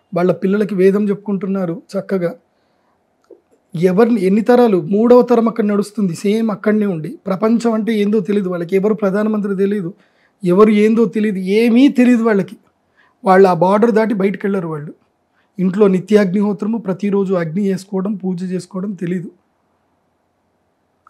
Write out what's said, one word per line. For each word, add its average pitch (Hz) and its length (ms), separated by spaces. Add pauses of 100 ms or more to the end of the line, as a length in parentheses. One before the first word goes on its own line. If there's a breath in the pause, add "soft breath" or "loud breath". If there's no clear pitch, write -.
(140)
వాళ్ళ 180 180
పిల్లలకి 202 440
వేదం 196 340
చెప్పుకుంటున్నారు 196 720 (160)
చక్కగా. 185 380 (1400)
ఎవరిని, 190 460
ఎన్ని 190 200
తరాలు, 233 400
మూడవ 226 400
తరం 233 260
అక్కడ 226 160
నడుస్తుంది, 202 520
సేమ్ 214 360
అక్కడనే 214 340
ఉండి. 175 420
ప్రపంచం 220 460
అంటే 220 200
ఏందో 208 260
తెలియదు 202 300
వాళ్ళకి, 175 260
ఎవరు 208 180
ప్రధానమంత్రి 208 640
తెలియదు, 196 380 (500)
ఎవరు 190 260
ఏందో 220 360
తెలియదు, 208 320
ఏమీ 226 500
తెలియదు 240 360
వాళ్ళకి. 208 340 (680)
వాళ్ళు 190 240
ఆ 180 40
బార్డర్ 202 380
దాటి 220 220
బయటకు 190 300
వెళ్ళరు 196 240
వాళ్ళు. 156 260 (680)
ఇంట్లో 190 280
నిత్యాగ్నిహోత్రము, 202 880
ప్రతిరోజు 190 560
అగ్ని 170 320
చేసుకోవడం, 190 500
పూజ 185 280
చేసుకోవడం 185 480
తెలీదు. 175 400 (1800)